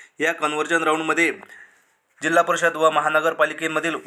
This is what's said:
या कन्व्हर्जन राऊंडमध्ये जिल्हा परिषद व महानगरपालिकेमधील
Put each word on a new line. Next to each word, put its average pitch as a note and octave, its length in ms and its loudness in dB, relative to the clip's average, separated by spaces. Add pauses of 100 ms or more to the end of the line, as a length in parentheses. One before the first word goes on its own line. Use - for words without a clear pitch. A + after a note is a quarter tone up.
(200)
या D#3+ 140 0
कन्व्हर्जन D#3 500 -2
राऊंडमध्ये D#3 480 0 (920)
जिल्हा E3 220 2
परिषद E3 320 0
व D#3 140 4
महानगरपालिकेमधील D#3 1040 0 (120)